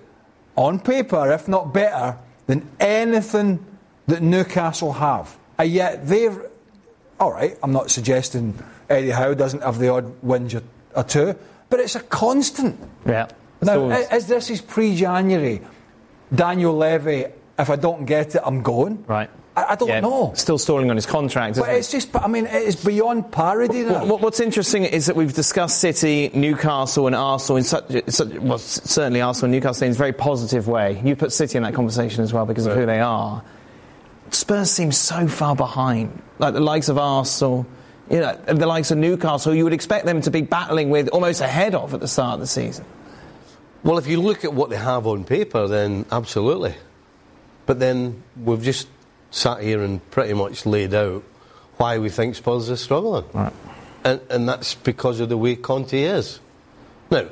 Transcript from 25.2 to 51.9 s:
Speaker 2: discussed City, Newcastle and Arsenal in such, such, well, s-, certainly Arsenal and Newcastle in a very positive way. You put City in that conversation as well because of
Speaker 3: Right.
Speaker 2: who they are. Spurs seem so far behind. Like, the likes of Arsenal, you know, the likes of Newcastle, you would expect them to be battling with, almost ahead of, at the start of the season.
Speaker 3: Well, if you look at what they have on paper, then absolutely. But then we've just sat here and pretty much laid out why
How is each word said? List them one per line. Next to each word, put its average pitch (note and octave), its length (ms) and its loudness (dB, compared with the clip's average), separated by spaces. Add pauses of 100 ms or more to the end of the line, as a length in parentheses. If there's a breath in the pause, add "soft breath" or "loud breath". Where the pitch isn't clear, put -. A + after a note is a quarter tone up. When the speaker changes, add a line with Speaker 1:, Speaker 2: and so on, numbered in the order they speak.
Speaker 2:
discussed D#3+ 460 0
City, D3+ 540 2
Newcastle C#3 720 2
and B2+ 80 2
Arsenal C3+ 420 0
in C3 60 2
such, - 220 0 (240)
such, A#2 240 0
well, B2 220 -2
s-, - 280 -6
certainly B2 380 2
Arsenal B2 240 0
and B2 80 4
Newcastle C3 340 0
in B2 60 2
a - 20 0
very C3+ 160 2
positive B2 560 -2
way. G#2 380 0
You C#3 100 4
put - 160 -2
City D3 260 0
in A#2 60 0
that A2 100 -2
conversation A#2 480 0
as A2 120 0
well A2+ 120 2
because A2+ 200 -2
of G#2 80 0
Speaker 3:
Right. B2+ 80 2
Speaker 2:
who A#2+ 40 2
they A2+ 140 0
are. A2 420 -2 (920 loud breath)
Spurs G3+ 400 0
seem D#3+ 200 0
so E3 360 0
far D3 280 0
behind. B2+ 640 -2 (160)
Like, C#3+ 160 0
the C#3+ 60 0
likes D3+ 300 2
of C#3 80 2
Arsenal, C3+ 680 0 (440 loud breath)
you E3 100 2
know, D3 160 -2 (120)
the D#3 200 2
likes E3 240 0
of D#3 60 2
Newcastle, D#3 580 2
you D#3+ 80 4
would E3 100 2
expect G3+ 320 -2
them E3 160 2
to D3+ 100 0
be D#3+ 100 0
battling D#3+ 480 -2
with, D3 200 2
almost F3 300 2
ahead E3 360 0
of, C#3 180 -4
at - 80 -6
the C3 80 -6
start B2+ 240 0
of - 80 -6
the C3+ 60 -6
season. A#2+ 360 -6 (1000 loud breath)
Speaker 3:
Well, E3 160 4
if C3+ 80 -4
you E3 140 0
look G3+ 220 0
at D3 100 -4
what C#3 160 0
they A2 60 -4
have A#2 320 -2
on G#2+ 160 -2
paper, B2 460 0
then G#2 420 0
absolutely. A#2+ 640 -2 (920)
But C3 140 0
then B2+ 440 -2 (200)
we've A2+ 180 0
just C3 280 -2 (420)
sat A#2+ 300 -2
here G#2+ 220 0
and G2 160 -2 (120)
pretty A2 220 0
much G2+ 320 -2
laid G#2 280 0
out G2+ 280 0 (560 loud breath)
why A#2+ 200 0